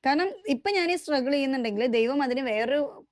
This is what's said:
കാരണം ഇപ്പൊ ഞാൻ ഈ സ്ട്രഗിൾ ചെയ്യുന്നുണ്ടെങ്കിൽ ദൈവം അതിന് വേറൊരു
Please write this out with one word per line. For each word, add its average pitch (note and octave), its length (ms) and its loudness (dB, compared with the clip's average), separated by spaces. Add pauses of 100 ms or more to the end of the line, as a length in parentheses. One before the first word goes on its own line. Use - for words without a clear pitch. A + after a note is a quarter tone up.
കാരണം D4+ 260 2 (240)
ഇപ്പൊ C4 240 -2
ഞാൻ F4 140 2
ഈ F4+ 100 2
സ്ട്രഗിൾ C#4 340 0
ചെയ്യുന്നുണ്ടെങ്കിൽ B3+ 500 0 (120)
ദൈവം B3 260 2
അതിന് B3 240 -2
വേറൊരു A#3 340 0 (300)